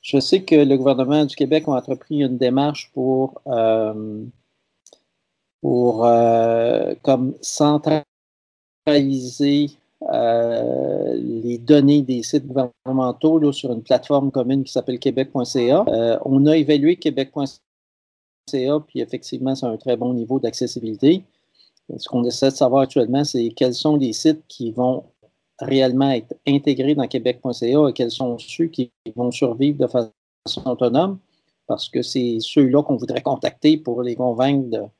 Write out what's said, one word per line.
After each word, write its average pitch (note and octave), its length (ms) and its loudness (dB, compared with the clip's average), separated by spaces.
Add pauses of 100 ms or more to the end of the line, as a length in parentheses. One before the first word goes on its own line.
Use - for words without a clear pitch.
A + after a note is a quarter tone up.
Je - 180 0
sais F#3+ 240 0
que - 100 0
le C#3 240 6
gouvernement C3+ 480 2
du C3+ 100 -8
Québec D3+ 300 0
a D3+ 60 -2
entrepris C#3 480 -4
une B2+ 180 0
démarche C3+ 560 -2
pour, C3 540 -2
euh, A2 760 -2 (1400)
pour, B2 460 0
euh, A#2 960 2
comme C3 400 0
centraliser, D3+ 640 0 (2000)
euh, A#2 1000 0
les A#2+ 420 -6
données C#3+ 460 4
des B2 180 -4
sites C3+ 240 -4
gouvernementaux C3 920 -2
là, D3 120 2
sur C3+ 220 -6
une A2+ 80 -8
plateforme C#3 480 2
commune C3 340 0
qui - 80 -10
s'appelle B2+ 280 -4
québec C3+ 320 -2
point B2+ 120 -2
C A#2+ 280 0
A. F3+ 160 4
Euh, A#2 360 0
on C3+ 220 4
a D3+ 100 6
évalué D3+ 420 4
québec C3+ 340 -4
point C#3+ 140 -6 (1000)
C B2+ 200 -2
A, D3 120 0
puis C#3 220 -8
effectivement, C3 540 -6
c'est C3 100 -8
un A2+ 120 -4
très B2 200 -2
bon B2 160 -2
niveau B2 260 -2
d'accessibilité. A#2+ 840 0 (760)
Ce - 100 -16
qu'on B2 180 -2
essaie C3+ 260 0
de C3+ 40 -10
savoir C3+ 280 4
actuellement, C3 400 0
c'est A#2 320 -2
quels B2+ 180 0
sont D3+ 220 0
les C3 180 0
sites D#3 340 0
qui - 240 -8
vont B2+ 340 -2 (520)
réellement C3 540 2
être A2+ 240 -4 (100)
intégrés C#3 500 2
dans C3+ 120 -2
québec B2 320 -2
point B2 140 -6
C A#2+ 200 -2
A D3 140 6
et B2 60 0
quels A#2+ 180 -2
sont A#2+ 260 -6
ceux - 280 -4
qui C#3 260 -6 (240)
vont B2 160 -2
survivre C3+ 460 0
de C3 100 0
façon A#2 240 -2 (540)
autonome, C3 520 0 (480)
parce - 220 -6
que B2+ 140 -4
c'est A#2+ 400 -4
ceux-là C#3 420 2
qu'on C#3+ 140 -2
voudrait B2 240 -6
contacter - 560 0
pour B2 260 -4
les A#2+ 140 -6
convaincre B2+ 520 0
de A2 120 -4 (180)